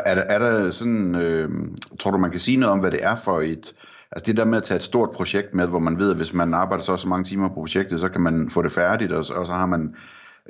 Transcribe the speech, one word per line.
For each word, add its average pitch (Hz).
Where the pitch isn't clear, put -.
er 92
der, 95
er 104
der 110
sådan, 107
øh, 82
tror 98
du, 98
man 90
kan 90
sige 127
noget 123
om, 98
hvad 92
det 78
er 110
for 90
et 80
altså, -
det 110
der 113
med 113
at 107
tage 98
et 85
stort 117
projekt 98
med, 90
hvor 87
man 82
ved, 101
at 90
hvis 82
man 85
arbejder 90
så 98
og 92
så -
mange 92
timer 95
på 92
projektet, 85
så 90
kan 90
man 82
få 90
det 85
færdigt, 92
og 80
så, -
og 90
så 87
har 92
man, 82